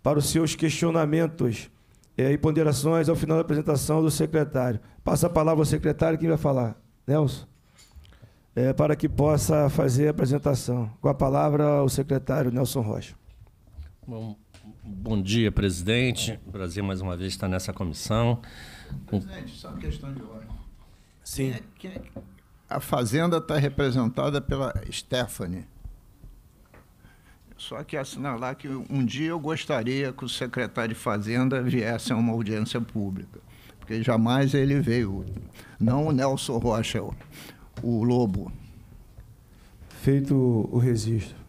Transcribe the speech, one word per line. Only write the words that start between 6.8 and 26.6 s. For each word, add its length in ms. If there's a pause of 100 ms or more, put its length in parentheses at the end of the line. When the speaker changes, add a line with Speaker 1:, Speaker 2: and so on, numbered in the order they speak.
Speaker 1:
Nelson? 400 (1080)
É, 180
para 220
que 120
possa 640
fazer 380
a 20
apresentação. 800 (100)
Com 100
a 40
palavra, 680
o 60
secretário 600
Nelson 320
Rocha. 320 (920)
Speaker 2:
Bom, 280 (480)
bom 380
dia, 300
presidente. 880 (120)
Prazer 300
mais 200
uma 140
vez 180
estar 140
nessa 240
comissão. 720 (640)
Com- 160
Speaker 3:
Presidente, 340
só 140
uma 80
questão 340
de 120
ordem. 260 (760)
Speaker 1:
Sim. 300 (240)
Speaker 3:
Quem 140
é, 60
quem 40
é, 0 (680)
a 120
Fazenda 600
tá 180
representada 840
pela 320 (180)
Stephanie. 760 (1900)